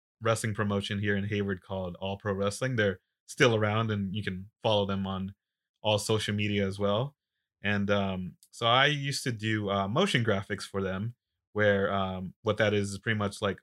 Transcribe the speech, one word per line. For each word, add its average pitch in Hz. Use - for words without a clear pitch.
wrestling 110
promotion 101
here 104
in 98
Hayward 101
called 92
All 95
Pro 104
Wrestling. 101
They're 101
still 123
around, 107
and 101
you 104
can 98
follow 104
them 98
on 95
all 107
social 107
media 104
as 95
well. 101
And, 101
um, 95
so -
I 127
used 139
to 127
do, 107
uh, 98
motion 139
graphics 101
for 98
them, 95
where, 101
um, 95
what 107
that 104
is, 101
is 98
pretty 110
much, 101
like, 98